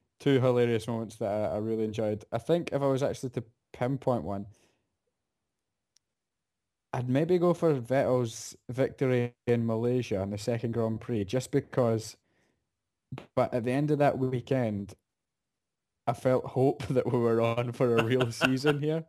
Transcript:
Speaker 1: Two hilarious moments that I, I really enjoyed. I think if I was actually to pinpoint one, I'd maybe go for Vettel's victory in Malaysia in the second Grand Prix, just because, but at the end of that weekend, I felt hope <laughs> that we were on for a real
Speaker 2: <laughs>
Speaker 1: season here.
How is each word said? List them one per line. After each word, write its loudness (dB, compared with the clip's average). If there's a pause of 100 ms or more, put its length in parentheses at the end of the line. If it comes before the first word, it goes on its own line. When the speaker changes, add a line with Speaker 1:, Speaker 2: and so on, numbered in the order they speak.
(180)
Speaker 1:
Two 4
hilarious 2
moments -6
that -4
I, 0
I -2
really -2
enjoyed. -2
I -4
think 0
if -2
I 0
was 2
actually -4
to -6 (280)
pinpoint -2
one, -6 (2500)
I'd -4
maybe 2
go 4
for 2
Vettel's 0 (140)
victory 0 (120)
in 2
Malaysia 0
in -4
the -6
second -4
Grand -2
Prix, -2
just -4
because, 0 (1160)
but 0
at -2
the -2
end 0
of 2
that 4
weekend, -2 (1120)
I -2
felt 0
hope 0
<laughs> -12
that 0
we 2
were 2
on 0
for 2
a 2
real 0
Speaker 2:
<laughs> -
Speaker 1:
season 0
here. -2